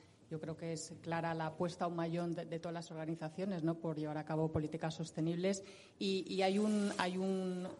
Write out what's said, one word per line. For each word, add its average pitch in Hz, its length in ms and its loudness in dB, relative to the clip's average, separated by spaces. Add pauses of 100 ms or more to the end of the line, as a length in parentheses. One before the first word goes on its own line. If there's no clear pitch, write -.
(300)
Yo 156 120 -6
creo 156 160 -6
que 165 160 -4
es 160 280 -6
clara 165 320 0
la 160 120 0
apuesta 170 400 0
a - 20 2
un 170 80 -2
mayón 170 400 2
de, 170 80 -4
de 165 160 -4
todas 170 140 -4
las 170 180 -6
organizaciones, 165 720 -2
¿no? 165 160 2
Por 160 180 -2
llevar 151 200 -2
a 151 80 -4
cabo 156 260 2
políticas 160 420 0
sostenibles 170 680 0 (360)
y, 190 280 2
y 190 140 0
hay 190 180 6
un, 208 380 4
hay 180 180 2
un 185 500 0 (140)